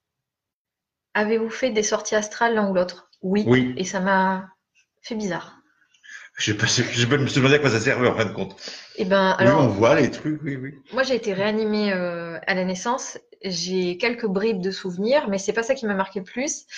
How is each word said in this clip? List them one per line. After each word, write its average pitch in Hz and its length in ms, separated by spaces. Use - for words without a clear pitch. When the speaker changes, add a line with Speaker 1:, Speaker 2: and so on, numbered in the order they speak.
Speaker 1:
Avez-vous 220 360
fait 254 220
des 214 120
sorties 214 320
astrales 226 400
l'un 208 140
ou 190 40
l'autre ? 180 360
Oui. 196 260
Speaker 2:
Oui. 127 300
Speaker 1:
Et 185 60
ça 190 160
m'a 190 500
fait - 140
bizarre. 196 420
Speaker 2:
Je - 140
sais 104 60
pas, - 100
je, - 160
je 120 240
me 131 200
suis - 100
demandé 135 180
à 147 40
quoi 143 100
ça 110 120
servait 123 260
en 90 80
fin 110 100
de 95 60
compte. - 240
Speaker 1:
Eh 220 80
ben, 190 360
Speaker 2:
Oui, 190 60
Speaker 1:
alors, 151 180
Speaker 2:
on 123 40
voit 110 320
les 123 100
trucs, 151 340
oui, 143 120
oui. 131 200
Speaker 1:
moi, 254 100
j'ai 254 120
été 220 180
réanimée, 214 580
euh, 170 460
à 196 60
la 185 100
naissance. 208 540
J'ai 180 540
quelques 233 300
bribes 196 340
de 190 100
souvenirs, 208 560
mais 196 100
c'est 190 160
pas 226 100
ça 262 120
qui 262 100
m'a 208 100
marqué 190 240
le 185 60
plus. - 400